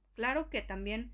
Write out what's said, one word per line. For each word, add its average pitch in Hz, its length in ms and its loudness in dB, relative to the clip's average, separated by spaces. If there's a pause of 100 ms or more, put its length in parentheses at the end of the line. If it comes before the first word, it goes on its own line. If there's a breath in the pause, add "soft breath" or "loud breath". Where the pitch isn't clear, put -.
(140)
Claro 269 340 2
que 220 140 0
también 202 520 -2